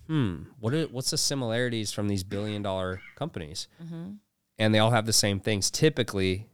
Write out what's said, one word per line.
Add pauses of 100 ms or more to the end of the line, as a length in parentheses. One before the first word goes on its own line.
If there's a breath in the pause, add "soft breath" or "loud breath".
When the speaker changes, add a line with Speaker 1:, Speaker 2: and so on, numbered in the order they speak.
Speaker 1:
"Hmm, (140)
what
are,
what's
the
similarities
from
these
billion
dollar (140)
companies?" (140)
Speaker 2:
Mm-hmm. (460)
Speaker 1:
And
they
all
have
the
same
things.
Typically,